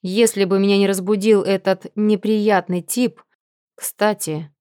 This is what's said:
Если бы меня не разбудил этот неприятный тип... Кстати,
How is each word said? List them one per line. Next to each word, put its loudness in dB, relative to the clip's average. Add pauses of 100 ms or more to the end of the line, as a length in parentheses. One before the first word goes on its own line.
Если 0
бы 0
меня 2
не 2
разбудил 0
этот -2
неприятный 0
тип... -4 (540)
Кстати, -6